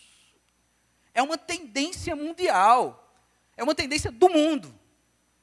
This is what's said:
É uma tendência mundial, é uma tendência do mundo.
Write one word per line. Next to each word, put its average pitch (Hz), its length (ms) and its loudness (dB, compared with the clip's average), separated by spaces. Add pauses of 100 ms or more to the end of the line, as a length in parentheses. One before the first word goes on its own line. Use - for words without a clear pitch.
(1120)
É 240 100 0
uma 302 140 -2
tendência 320 800 -6
mundial, 254 960 0 (420)
é 233 60 -8
uma 294 120 0
tendência 302 360 -4
do 294 200 4
mundo. 302 440 0 (680)